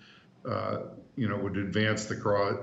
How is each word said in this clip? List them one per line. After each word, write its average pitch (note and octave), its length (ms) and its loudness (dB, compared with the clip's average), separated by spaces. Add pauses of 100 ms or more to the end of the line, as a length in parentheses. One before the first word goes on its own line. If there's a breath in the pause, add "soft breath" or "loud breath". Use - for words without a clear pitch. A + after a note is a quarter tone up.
(460 loud breath)
uh, G#2 320 -2 (380)
you A#2 120 2
know, G2+ 100 0
would F#2+ 200 -2
advance G#2+ 480 2
the G#2+ 100 -4
cro-, G2+ 480 2